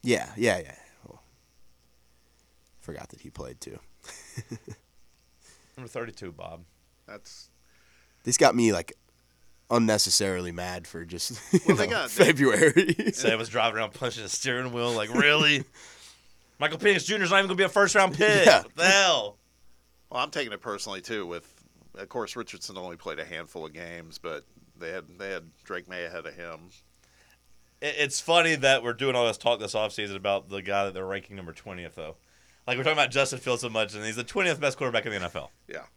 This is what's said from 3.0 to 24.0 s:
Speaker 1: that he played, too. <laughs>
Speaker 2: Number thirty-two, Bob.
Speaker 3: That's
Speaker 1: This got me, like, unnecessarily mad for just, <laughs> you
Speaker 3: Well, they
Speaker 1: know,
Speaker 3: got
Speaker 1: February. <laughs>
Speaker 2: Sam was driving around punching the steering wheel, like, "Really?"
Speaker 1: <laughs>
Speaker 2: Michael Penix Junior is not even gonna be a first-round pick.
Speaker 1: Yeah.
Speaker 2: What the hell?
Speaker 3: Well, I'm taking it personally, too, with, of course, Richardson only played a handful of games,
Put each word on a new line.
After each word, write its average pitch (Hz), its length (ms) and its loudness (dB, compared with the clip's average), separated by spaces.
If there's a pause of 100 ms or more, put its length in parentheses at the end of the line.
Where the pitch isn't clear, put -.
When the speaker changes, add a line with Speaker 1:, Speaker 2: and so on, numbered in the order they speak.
Speaker 1:
that - 120 -20
he - 80 -18
played, - 320 -16
too. - 220 -16
<laughs> - 760 -18 (1200)
Speaker 2:
Number 123 120 -16
thirty-two, 110 440 -10
Bob. 82 280 -14 (460)
Speaker 3:
That's - 420 -20 (720)
Speaker 1:
This 120 140 -2
got 135 180 6
me, 113 180 6
like, 85 200 -2 (760)
unnecessarily 101 840 2
mad 90 360 -8
for 85 180 -12
just, 87 400 -8
<laughs> - 80 -6
you 185 140 8
Speaker 3:
Well, 160 100 4
they - 80 2
Speaker 1:
know, - 80 -2
Speaker 3:
got 160 160 -2
Speaker 1:
February. 147 920 6
<laughs> - 100 0
Speaker 2:
Sam 113 240 0
was 110 100 -4
driving 110 300 0
around 110 160 -4
punching 117 300 -6
the 95 60 -10
steering 127 440 -4
wheel, 120 180 -2
like, 110 220 -2
"Really?" 147 500 4 (480)
Speaker 1:
<laughs> - 480 -20
Speaker 2:
Michael 151 180 -2
Penix 190 280 2
Junior 202 180 0
is 170 80 0
not 196 60 6
even 196 100 4
gonna 185 100 -2
be 190 60 4
a 190 60 2
first-round 190 460 4
pick. 202 300 6
Speaker 1:
Yeah. - 180 8
Speaker 2:
What - 120 -18
the 170 100 2
hell? 175 520 4 (720)
Speaker 3:
Well, 127 120 -2
I'm 147 100 -2
taking 131 200 -4
it 101 80 -10
personally, 101 400 -8
too, 104 260 -6
with, 85 240 -12 (460)
of 98 140 -14
course, 113 260 -8
Richardson 104 420 -12
only 90 200 -12
played 76 220 -10
a 78 60 -6
handful 80 400 -12
of 78 60 -14
games, 85 460 -16